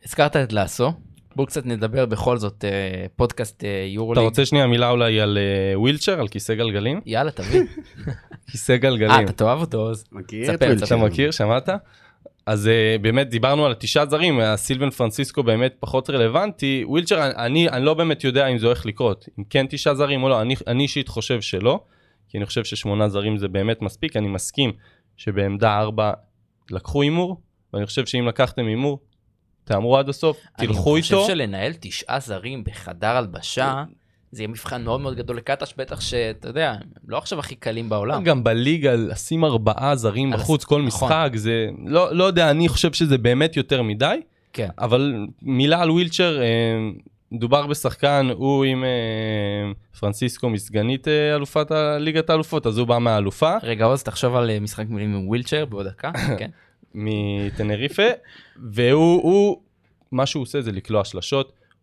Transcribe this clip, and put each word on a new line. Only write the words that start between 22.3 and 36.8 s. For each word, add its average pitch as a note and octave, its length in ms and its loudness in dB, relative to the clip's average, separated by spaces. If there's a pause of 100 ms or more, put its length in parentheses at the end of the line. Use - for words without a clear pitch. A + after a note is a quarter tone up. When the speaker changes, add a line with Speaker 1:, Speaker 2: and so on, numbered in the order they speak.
Speaker 2:
אני G#2 80 -4
חושב A2+ 180 -4
ששמונה G#2 460 -2
זרים G#2 280 -2
זה G2 100 -4
באמת G2 340 -2
מספיק, A2+ 360 -6
אני G#2 100 -2
מסכים G2+ 440 -2 (460)
שבעמדה G2+ 600 0
ארבע G#2+ 340 0 (600)
לקחו C3 300 -4
הימור, F3 400 0 (320)
ואני G#2 120 -4
חושב A#2+ 200 -4
שאם B2 220 -2
לקחתם A#2+ 380 -2
הימור, C3+ 340 -2 (640)
תאמרו A2+ 340 2
עד C3+ 120 0
הסוף, D#3 280 -2 (200)
תלכו A2 380 2
Speaker 1:
אני E3 60 2
חושב G3 140 0
Speaker 2:
איתו. G3 120 2
Speaker 1:
שלנהל B2 520 -2
תשעה - 400 -6
זרים A#2 440 -10
בחדר F2 440 -8
הלבשה, B2+ 760 -2 (480)
זה A2+ 100 -10
יהיה G#2+ 60 -6
מבחן A#2 360 -10
מאוד A#2 180 -2
מאוד C3 140 -6
גדול A#2+ 220 -8
לקטש, C#3 400 -4
בטח - 240 -8
שאתה A#2 460 -4
יודע, C#3 240 -2
הם G2 160 -10 (200)